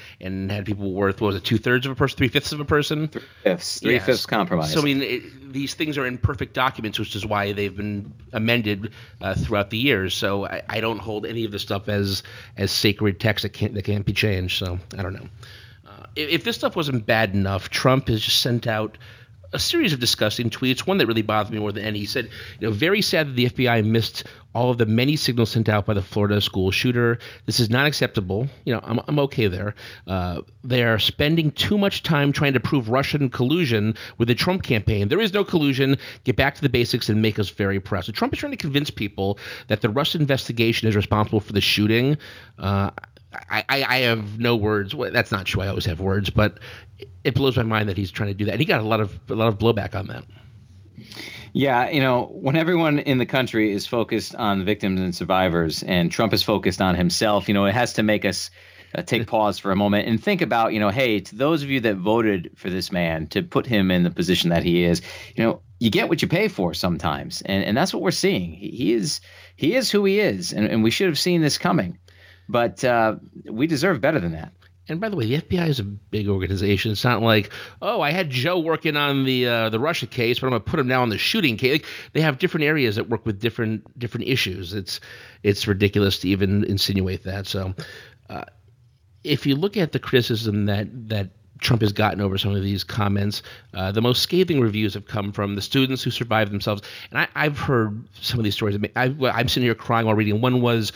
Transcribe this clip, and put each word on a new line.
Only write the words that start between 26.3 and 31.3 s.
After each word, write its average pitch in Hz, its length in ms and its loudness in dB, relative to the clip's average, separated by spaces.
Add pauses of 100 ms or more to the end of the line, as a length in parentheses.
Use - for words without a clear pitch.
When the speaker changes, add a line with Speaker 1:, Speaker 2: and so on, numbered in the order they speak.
Speaker 1:
school 95 300 0
shooter. 120 480 2 (260)
This - 140 0
is 117 100 2
not 127 160 2
acceptable." 117 600 -2 (180)
You 131 80 0
know, 110 100 -2
I'm, 117 240 -2
I'm 147 120 0
okay 135 280 0
there. 98 280 -4 (320)
Uh, 90 340 -4 (220)
"They 123 200 0
are 117 140 4
spending 151 540 2